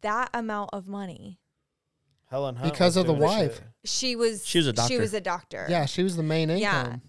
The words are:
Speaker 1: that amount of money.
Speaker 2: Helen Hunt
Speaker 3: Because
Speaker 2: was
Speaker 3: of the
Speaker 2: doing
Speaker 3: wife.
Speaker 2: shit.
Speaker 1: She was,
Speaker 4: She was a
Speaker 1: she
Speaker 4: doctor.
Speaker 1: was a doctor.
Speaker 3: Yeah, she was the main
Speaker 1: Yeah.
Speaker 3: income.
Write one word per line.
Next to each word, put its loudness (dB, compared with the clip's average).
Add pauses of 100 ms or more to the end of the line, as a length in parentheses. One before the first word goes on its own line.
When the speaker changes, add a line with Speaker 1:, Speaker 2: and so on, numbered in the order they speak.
Speaker 1:
that -2
amount -4
of -10
money. -10 (920)
Speaker 2:
Helen -4
Hunt -2
Speaker 3:
Because 4
Speaker 2:
was 2
Speaker 3:
of 4
the 4
Speaker 2:
doing 4
Speaker 3:
wife. 2
Speaker 2:
shit. -18 (200)
Speaker 1:
She -2
was, 0
Speaker 4:
She 2
was 6
a 2
Speaker 1:
she 0
Speaker 4:
doctor. 2
Speaker 1:
was 0
a -2
doctor. -6
Speaker 3:
Yeah, 2
she 0
was 2
the 0
main 2
Speaker 1:
Yeah. 2
Speaker 3:
income. -8